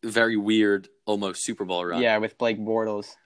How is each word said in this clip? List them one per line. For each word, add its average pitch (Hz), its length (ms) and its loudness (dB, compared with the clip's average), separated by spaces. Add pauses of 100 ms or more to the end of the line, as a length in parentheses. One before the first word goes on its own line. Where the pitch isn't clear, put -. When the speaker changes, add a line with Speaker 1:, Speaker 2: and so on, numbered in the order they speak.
Speaker 1:
very 113 340 2
weird, 104 520 2 (160)
almost 101 400 -4
Super 107 200 -6
Bowl 90 200 -4
run. 87 160 -4
Speaker 2:
Yeah, 113 180 2
with 110 200 -6
Blake 117 200 0
Bortles. 107 560 -4 (120)